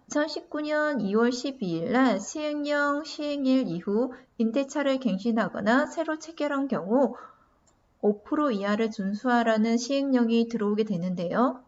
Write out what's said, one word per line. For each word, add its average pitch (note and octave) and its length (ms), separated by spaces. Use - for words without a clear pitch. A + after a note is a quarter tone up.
이천십구 D4+ 540
년 D4+ 400
이월 A3 320
십이 B3 360
일 E3 220
날 A3+ 300
시행령 D4 800
시행일 C#4 640
이후 G3+ 460
임대차를 C4+ 640
갱신하거나 A3 880
새로 D#4 300
체결한 C#4+ 520
경우 G#3+ 460
오 G#3 240
프로 D4 280
이하를 G#3 380
준수하라는 A3 840
시행령이 A#3+ 720
들어오게 G#3 380
되는데요. F3+ 840